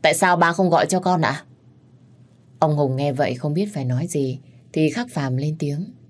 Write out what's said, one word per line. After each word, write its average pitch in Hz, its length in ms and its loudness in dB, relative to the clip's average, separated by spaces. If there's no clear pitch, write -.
"Tại 151 120 4
sao 180 220 4
ba 170 160 4
không 180 180 2
gọi 151 160 4
cho 185 140 0
con 180 200 0
ạ?" 139 240 -2
Ông 156 180 2
Hùng 135 200 0
nghe 143 160 0
vậy 127 220 0
không 147 200 -4
biết 202 200 -2
phải 139 100 -6
nói 127 220 -2
gì 135 320 -2
thì 156 180 2
Khắc 151 200 -6
Phàm 135 260 -4
lên 151 220 -4
tiếng. 147 260 -4